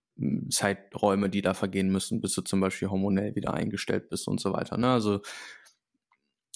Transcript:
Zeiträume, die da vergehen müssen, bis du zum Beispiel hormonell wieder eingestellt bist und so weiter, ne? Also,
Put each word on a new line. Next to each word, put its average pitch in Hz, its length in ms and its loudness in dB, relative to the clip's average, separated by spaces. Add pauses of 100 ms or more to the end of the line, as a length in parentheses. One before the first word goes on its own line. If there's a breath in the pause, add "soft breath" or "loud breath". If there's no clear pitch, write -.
(500)
Zeiträume, 101 800 2
die 98 120 0
da 92 140 2
vergehen 95 340 0
müssen, 95 320 0
bis 98 120 -2
du 92 80 0
zum 98 180 0
Beispiel 95 300 0
hormonell 98 440 0
wieder - 200 -2
eingestellt - 560 -2
bist - 180 -6
und 101 120 0
so 98 140 -2
weiter, - 240 -4
ne? 123 140 4
Also, 104 300 2 (1300 loud breath)